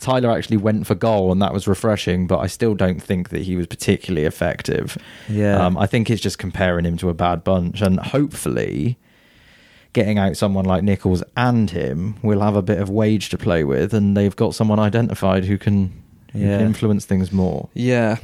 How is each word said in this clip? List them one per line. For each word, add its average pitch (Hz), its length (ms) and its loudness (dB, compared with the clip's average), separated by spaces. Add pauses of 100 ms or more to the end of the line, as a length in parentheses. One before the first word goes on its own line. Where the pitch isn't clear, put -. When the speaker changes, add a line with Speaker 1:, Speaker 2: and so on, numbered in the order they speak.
Speaker 1:
Tyler 123 300 0
actually 107 280 0
went 107 280 0
for 107 80 0
goal, 95 380 2
and 95 100 2
that 92 100 0
was 95 140 -4
refreshing, 92 600 0
but 90 100 2
I 62 80 -2
still 110 280 -2
don't 92 280 0
think 90 280 -4
that 78 120 -6
he 90 140 -4
was 87 100 -4
particularly 85 600 -2
effective. - 680 -4 (320)
Speaker 2:
Yeah. 101 360 2
Speaker 1:
Um, 90 120 2
I 95 100 0
think 113 240 0
it's 107 120 0
just 98 160 -4
comparing 87 460 0
him 85 140 0
to 92 100 -2
a 85 60 0
bad 87 280 0
bunch, 92 400 0
and 92 160 4
hopefully 69 1000 -2 (960)
getting 107 260 2
out 98 180 0
someone 95 280 0
like 92 200 2
Nichols 95 360 2 (160)
and 120 320 2
him 82 540 -4
will 107 180 2
have 104 140 2
a 101 80 2
bit 92 160 0
of 98 100 -2
wage 107 420 0
to 95 60 -4
play 82 280 0
with, 71 280 0
and 101 240 2
they've 101 200 2
got 113 180 0
someone 107 240 2
identified 104 680 2
who 101 120 0
can, 98 280 2 (460)
who 110 60 -8
can 101 100 2
Speaker 2:
Yeah. 101 120 2
Speaker 1:
influence 107 460 0
things 92 260 0
more. 92 420 0
Speaker 3:
Yeah, 120 500 0